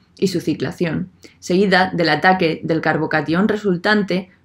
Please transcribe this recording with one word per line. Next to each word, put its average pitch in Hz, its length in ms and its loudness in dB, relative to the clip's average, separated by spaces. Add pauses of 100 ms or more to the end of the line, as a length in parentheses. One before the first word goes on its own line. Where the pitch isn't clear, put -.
(180)
y 196 100 0
su 185 120 -2
ciclación, 160 680 -4 (300)
seguida 185 540 2
del 170 160 0
ataque 165 540 2
del 160 180 -2
carbocatión 156 680 0
resultante 208 840 0 (160)